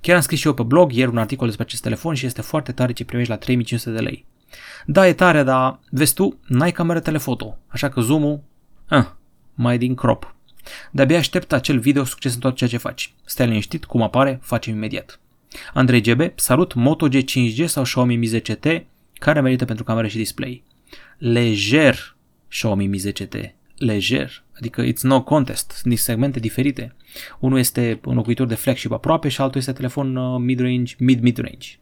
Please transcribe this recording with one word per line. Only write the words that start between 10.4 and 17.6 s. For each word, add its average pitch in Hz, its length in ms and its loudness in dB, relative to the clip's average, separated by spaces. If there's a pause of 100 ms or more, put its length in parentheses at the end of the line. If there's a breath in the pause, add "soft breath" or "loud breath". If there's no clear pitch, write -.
"De-abia 139 280 4
aștept - 340 -2
acel 135 260 0
video, 139 260 2
succes 127 300 -4
în 120 60 -10
tot 127 160 -2
ceea 120 140 0
ce 120 60 -4
faci. - 380 -8 (100)
Stai - 220 -2
liniștit, 110 380 -2
cum 117 180 0
apare, 131 400 2
facem 113 320 -4
imediat." - 460 -8 (540 loud breath)
Andrei 123 260 4
G 113 120 4
B: 123 80 4 (140)
"Salut, 160 400 2
Moto 143 340 2
G 131 160 2
cinci 123 360 0